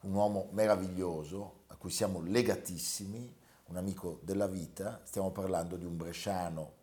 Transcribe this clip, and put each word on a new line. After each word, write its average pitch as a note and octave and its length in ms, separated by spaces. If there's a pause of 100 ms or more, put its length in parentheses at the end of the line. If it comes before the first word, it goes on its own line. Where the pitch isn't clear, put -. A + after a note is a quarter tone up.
un F#2+ 120
uomo G2+ 380
meraviglioso, F#2 1160
a - 80
cui F2+ 160
siamo F#2 300
legatissimi, G2+ 1120 (300)
un E2+ 120
amico F2+ 440
della G2 260
vita. F#2+ 560
Stiamo F#2+ 280
parlando F#2 440
di F2 100
un E2+ 100
bresciano E2 760 (120)